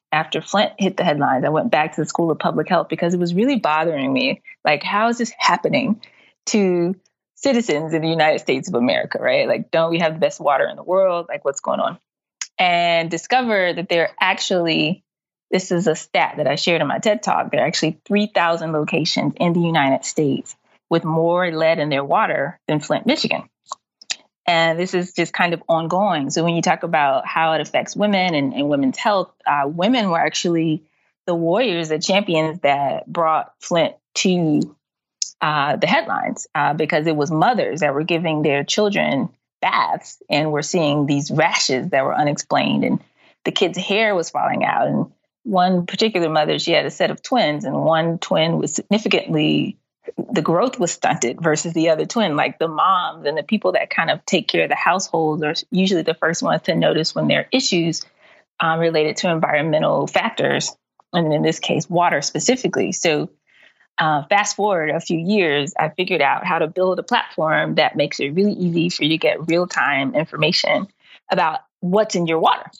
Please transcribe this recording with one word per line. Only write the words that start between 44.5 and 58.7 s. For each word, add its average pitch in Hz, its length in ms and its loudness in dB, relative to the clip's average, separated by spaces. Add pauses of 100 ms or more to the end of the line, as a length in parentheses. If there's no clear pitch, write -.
out. - 220 0
And - 240 -2 (320)
one 180 420 2
particular 185 440 0
mother, 156 280 2
she 170 140 -2
had 143 160 2
a 139 40 -2
set 151 200 -2
of 139 100 -8
twins, 156 420 0
and 143 120 -4 (100)
one 165 320 2
twin 165 400 0
was 151 160 -2
significantly, 160 1040 0 (540)
the 160 100 0
growth 190 380 0
was 175 120 0
stunted - 480 -2
versus 165 340 0
the 165 160 2
other 156 180 2
twin. 190 280 0
Like, - 220 -2
the 165 100 0
moms 160 600 0
and 156 100 0
the 147 60 -4
people 190 300 0
that - 180 0
kind 165 180 -2
of 151 160 -4
take 160 220 0
care 165 160 0
of 151 60 -2
the 147 60 0
households 165 680 0
are 151 100 -2 (160)
usually 185 320 0
the 165 140 -2
first 165 260 -2
ones 165 220 0
to 170 120 0
notice 160 380 2
when 147 140 -2
there 147 140 2
are - 100 -10
issues, 170 520 0 (560)
um, 165 200 0